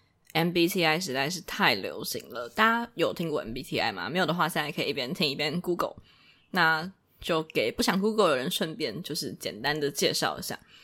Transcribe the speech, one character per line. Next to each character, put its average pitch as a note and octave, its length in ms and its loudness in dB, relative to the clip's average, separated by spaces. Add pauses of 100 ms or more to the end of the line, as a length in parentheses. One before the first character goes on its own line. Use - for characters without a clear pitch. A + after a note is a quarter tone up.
(340)
M E3+ 180 4
B E3+ 160 6
T F3+ 160 2
I D#3 160 4
实 F3+ 140 -4
在 C#3 160 0
是 F3+ 120 -6
太 D#3 340 2
流 F#2+ 280 -6
行 - 260 -6
了， A#2+ 200 -8
大 - 140 2
家 A#3 320 2
有 C#3 180 2
听 E3 160 -4
过 D3 100 0
M A2+ 140 -8
B B2+ 80 -8
T D3 180 -4
I G#2+ 120 2
吗？ F#2 180 -6
没 D#3+ 80 -2
有 F#3 80 4
的 D3+ 80 2
话， E3+ 160 0
现 E3 120 -2
在 D3 100 -4
可 D#3+ 100 -4
以 A#2+ 80 0
一 C#3 40 0
边 C3+ 200 -4
听 D#3+ 160 0
一 C#3 60 -4
边 D#3 260 -2
Google。 - 340 -2 (540)
那 E3 420 2 (300)
就 D#3+ 220 0
给 B2 280 0
不 - 120 0
想 - 180 2
Google G#3+ 300 4
的 C3 60 2
人 C3 120 -2
顺 D#3+ 260 -2
便 C#3+ 280 -4
就 - 100 -6
是 B2+ 200 -4
简 - 280 -8
单 D3 180 0
的 C#3+ 120 0
介 - 220 2
绍 F2+ 260 -2
一 - 20 -10
下。 - 180 -8 (240)